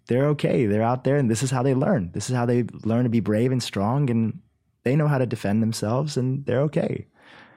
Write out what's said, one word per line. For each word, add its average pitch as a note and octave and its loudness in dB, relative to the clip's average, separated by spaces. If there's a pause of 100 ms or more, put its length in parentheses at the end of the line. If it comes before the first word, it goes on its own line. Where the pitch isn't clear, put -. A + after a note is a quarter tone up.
they're B2+ 2
okay. D3+ 2
They're G#2 2
out B2+ 0
there, C3+ 2
and B2+ 2
this A2+ 0
is C3 -2
how C3 0
they C3+ 2
learn. C3 0
This G#2 -6
is B2+ 0
how A#2+ 0
they B2 2 (200)
learn A#2 2
to A#2+ 0
be A2+ 2
brave A2 2
and B2 -2
strong, B2 0
and A2+ 0 (440)
they C3 2
know D3+ 2
how C#3+ 2
to B2+ 2
defend G#2 0
themselves, A#2 -2
and C3 -2
they're B2+ 0
okay." - -2 (500)